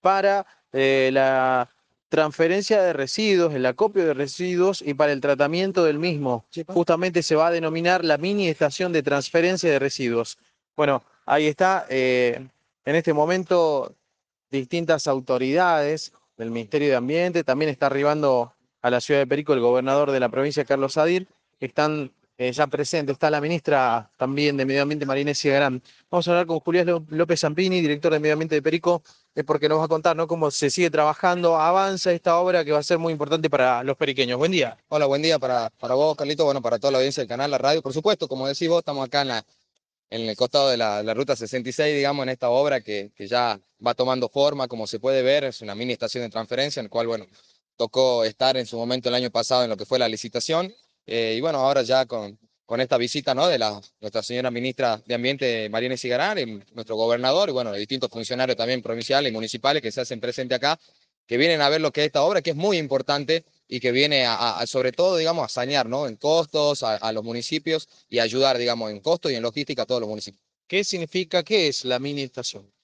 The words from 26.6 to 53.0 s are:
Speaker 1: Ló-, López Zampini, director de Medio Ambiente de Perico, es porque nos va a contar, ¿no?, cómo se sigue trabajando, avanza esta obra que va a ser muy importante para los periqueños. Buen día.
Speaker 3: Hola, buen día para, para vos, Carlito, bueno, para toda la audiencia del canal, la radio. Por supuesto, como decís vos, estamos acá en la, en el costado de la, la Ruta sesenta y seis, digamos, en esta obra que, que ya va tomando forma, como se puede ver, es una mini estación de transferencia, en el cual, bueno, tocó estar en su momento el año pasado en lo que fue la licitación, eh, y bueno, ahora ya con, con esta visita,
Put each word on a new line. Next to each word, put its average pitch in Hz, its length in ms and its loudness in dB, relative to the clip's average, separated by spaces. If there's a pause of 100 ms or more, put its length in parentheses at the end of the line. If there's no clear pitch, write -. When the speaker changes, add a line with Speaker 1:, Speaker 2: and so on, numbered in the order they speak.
Speaker 1:
Ló-, 170 200 -2
López 160 300 0
Zampini, 180 420 0
director 151 320 2
de 156 60 2
Medio 151 140 2
Ambiente 156 240 0
de 143 60 0
Perico, 170 420 0 (280)
es 151 120 -4
porque 147 240 0
nos 156 100 4
va 160 60 2
a 156 40 -4
contar, 160 280 2
¿no?, 165 100 0
cómo 156 240 0
se 139 200 0
sigue 175 200 0
trabajando, 165 680 2
avanza 185 540 2
esta 170 260 2
obra 180 280 2
que 147 80 -2
va 147 80 2
a - 20 -8
ser 170 160 2
muy 165 140 -2
importante 156 360 -2
para 127 360 2
los 135 120 -2
periqueños. 131 400 0
Buen 156 140 2
día. 139 260 0 (120)
Speaker 3:
Hola, 151 180 0
buen 139 160 0
día 160 160 2
para, 123 400 -2
para 123 160 -2
vos, 147 220 2
Carlito, 151 280 -2
bueno, 139 160 0
para 117 200 -2
toda 139 100 2
la 131 80 2
audiencia 135 220 0
del 113 80 -6
canal, 131 200 -4
la 139 100 0
radio. 143 220 2
Por 135 120 -8
supuesto, 160 340 0
como 131 220 -6
decís 165 200 -2
vos, 170 120 2
estamos 139 260 -6
acá 139 160 0
en 135 60 -2
la, 113 180 -4 (640)
en 113 180 -6
el 104 80 -6
costado 139 320 2
de 127 80 2
la, 107 280 0
la 110 100 -2
Ruta 131 220 -2
sesenta 120 320 -6
y 123 40 -8
seis, 151 220 0
digamos, 139 300 -2
en 127 60 -4
esta 127 200 -2
obra 139 300 2
que, 104 340 -8
que 101 140 -14
ya 117 300 0 (280)
va 120 80 0
tomando 127 360 0
forma, 139 360 0
como 113 200 -8
se 113 120 -8
puede 131 240 2
ver, 139 220 2
es 127 160 -8
una 104 140 -10
mini 123 180 -4
estación 120 320 -6
de 110 60 -10
transferencia, 127 500 -4
en 110 60 -10
el - 40 -18
cual, 117 160 -2
bueno, 113 200 -6 (500)
tocó 120 480 2
estar 131 320 0
en 123 80 -2
su 117 140 -10
momento 123 320 -2
el 120 40 0
año 123 160 -2
pasado 123 340 0
en 117 40 -2
lo 110 80 -4
que 101 80 -10
fue 131 140 -2
la 120 100 2
licitación, 156 640 -4 (340)
eh, 113 300 -2
y 120 60 -4
bueno, 156 160 -2
ahora 135 240 2
ya 131 240 2
con, 107 320 -10 (260)
con 117 160 -4
esta 131 160 0
visita, 127 380 -2